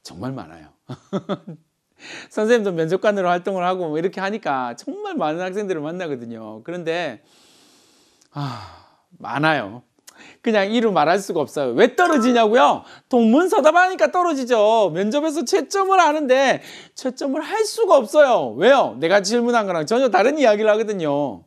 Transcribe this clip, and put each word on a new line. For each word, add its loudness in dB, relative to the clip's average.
정말 -12
많아요. -18
<laughs> -10
선생님도 0
면접관으로 0
활동을 -2
하고 -4
뭐 -4
이렇게 -4
하니까 -6
정말 -12
많은 -4
학생들을 -6
만나거든요. -10
그런데, -8
아, -12
많아요. -4
그냥 0
이루 2
말할 2
수가 -4
없어요. -4
왜 4
떨어지냐고요? 2
동문서답 4
하니까 2
떨어지죠. 2
면접에서 -2
채점을 0
하는데 2
채점을 -6
할 -2
수가 2
없어요. 2
왜요? 4
내가 2
질문한 0
거랑 -2
전혀 2
다른 2
이야기를 4
하거든요. -2